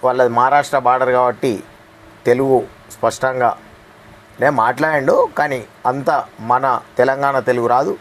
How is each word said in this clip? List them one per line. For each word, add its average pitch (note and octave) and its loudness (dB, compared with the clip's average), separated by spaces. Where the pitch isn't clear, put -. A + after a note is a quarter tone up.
వాళ్ళది B2+ 2
మహారాష్ట్ర C#3 2
బార్డర్ B2+ 2
కాబట్టి B2 -2
తెలుగు B2+ 2
స్పష్టంగానే - -4
మాట్లాడిండు, D3 0
కానీ C#3 -4
అంత C#3 -4
మన B2+ 2
తెలంగాణ C3+ 0
తెలుగు B2 0
రాదు. A2 0